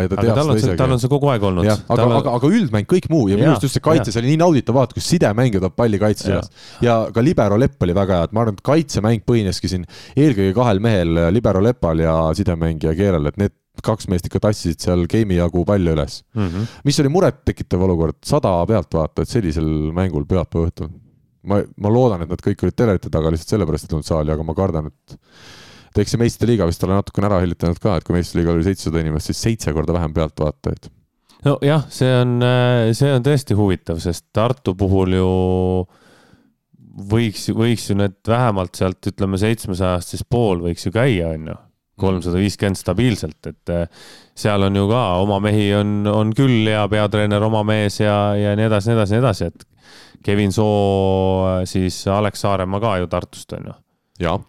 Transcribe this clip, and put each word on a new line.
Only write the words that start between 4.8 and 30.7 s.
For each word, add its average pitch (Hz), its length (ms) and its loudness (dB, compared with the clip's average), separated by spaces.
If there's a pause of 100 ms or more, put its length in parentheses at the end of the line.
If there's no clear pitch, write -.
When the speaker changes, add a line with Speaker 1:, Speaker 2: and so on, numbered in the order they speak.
Speaker 1:
kus - 100 -6
sidemängija 120 560 2
toob 90 160 -4
palli 104 220 2
kaitse 107 260 0
Speaker 2:
Jaa. 95 140 2
Speaker 1:
üles. - 80 -14 (340)
Ja 117 140 4 (160)
ka 113 100 2
libero 117 320 2
lepp 135 300 0
oli 87 100 0
väga 95 220 2
hea, 82 100 0
et 104 80 -4
ma 117 80 2
arvan, 104 140 -4
et - 100 -12
kaitsemäng 120 560 0
põhineski 104 480 0
siin 87 160 -6 (240)
eelkõige 98 480 2
kahel 107 240 2
mehel, 85 380 2 (100)
libero 107 320 2
lepal 82 400 0
ja 80 140 2 (180)
sidemängija 82 640 -2
Keelel, 82 320 0
et 98 80 -6
need 101 160 -2 (220)
kaks - 320 -4
meest 90 160 -2
ikka - 160 -4
tassisid 101 400 -2
seal 90 240 0
game'i 104 300 0
jagu 87 260 0
palju 92 300 2
üles. 76 240 -4 (180)
Speaker 2:
Mhm. 98 300 -4 (180)
Speaker 1:
Mis 143 160 0
oli 139 140 2
murettekitav 123 720 0
olukord, 82 320 0 (100)
sada 143 220 0 (180)
pealtvaatajat 82 680 -2
sellisel 80 320 -2 (260)
mängul 82 320 -2
pühapäeva 85 400 0
õhtul. 82 220 -8 (580)
Ma, 98 140 0 (180)
ma 101 140 -2
loodan, 113 320 2
et 87 80 -6
nad - 100 -8
kõik 101 220 -2
olid 90 100 0
telerite 107 380 0
taga 80 180 0
lihtsalt 82 220 -4
sellepärast, 82 340 -2
et - 60 -6
tulnud 76 100 -4
saali, 78 300 -2
aga 78 100 -4
ma 80 140 -6
kardan, 82 340 -2
et, - 240 -20 (800)
et 104 100 2
eks - 80 -4
see - 80 -2
meistriliiga 113 480 2
vist 85 160 -2
ole 95 140 0
natukene 98 320 -2
ära 101 100 2
hellitanud 87 400 -2
ka, 104 160 0
et 78 80 -2
kui 87 140 -2
meistriliiga 85 340 0
oli 85 160 2
seitsesada 82 320 -2
inimest, 78 320 -4
siis - 160 -6
seitse 113 300 -2
korda 80 180 0
vähem 82 220 -2
pealtvaatajaid. 78 720 -4 (560)